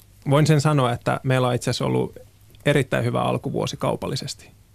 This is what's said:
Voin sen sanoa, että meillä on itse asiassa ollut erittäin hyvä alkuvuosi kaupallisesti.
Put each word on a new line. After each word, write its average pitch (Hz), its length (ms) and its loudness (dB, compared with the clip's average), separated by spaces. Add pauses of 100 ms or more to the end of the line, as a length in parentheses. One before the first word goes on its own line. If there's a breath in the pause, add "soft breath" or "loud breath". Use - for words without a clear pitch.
(300)
Voin 147 160 6
sen 151 140 6
sanoa, 139 320 2
että - 300 -2
meillä 127 260 2
on 123 60 0
itse 123 160 -4
asiassa 131 140 -4
ollut 127 320 -2 (500)
erittäin 139 380 0
hyvä 120 180 -2
alkuvuosi 123 540 -4
kaupallisesti. - 760 -6 (240)